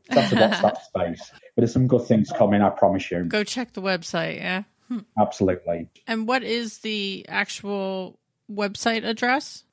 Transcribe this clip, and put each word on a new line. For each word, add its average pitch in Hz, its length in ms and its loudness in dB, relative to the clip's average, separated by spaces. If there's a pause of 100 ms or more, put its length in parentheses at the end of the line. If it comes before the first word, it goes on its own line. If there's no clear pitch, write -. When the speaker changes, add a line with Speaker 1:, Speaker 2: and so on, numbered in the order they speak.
Speaker 1:
That's 208 240 4
a - 20 4
watch 175 260 4
that - 220 2
Speaker 2:
<laughs> - 20 -20
Speaker 1:
space. 85 460 -6
But - 300 -2
there's 120 120 2
some 127 140 4
good 120 200 4
things 107 240 4
coming, 104 300 4
I 98 80 6
promise 95 420 2
you. 87 140 -2
Speaker 2:
Go 208 180 0
check 240 300 -6
the 196 80 -8
website, 170 560 -4
yeah? 185 260 -4 (240)
Hmm. 240 120 -6 (200)
Speaker 1:
Absolutely. 90 680 0 (180)
Speaker 2:
And 226 200 -4
what 254 160 0
is 226 360 -4
the 202 500 -6
actual 196 880 -6 (320)
website 208 540 -2
address? 247 680 -4